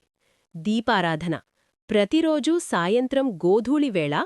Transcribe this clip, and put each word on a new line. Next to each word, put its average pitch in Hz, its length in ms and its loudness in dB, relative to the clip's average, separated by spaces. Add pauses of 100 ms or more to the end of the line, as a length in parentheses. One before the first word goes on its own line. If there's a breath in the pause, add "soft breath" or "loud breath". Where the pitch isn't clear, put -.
(560)
దీపారాధన. 175 800 -2 (540)
ప్రతిరోజూ 302 640 2 (100)
సాయంత్రం 247 640 0 (120)
గోధూళి 240 520 2
వేళ, 151 260 -2 (100)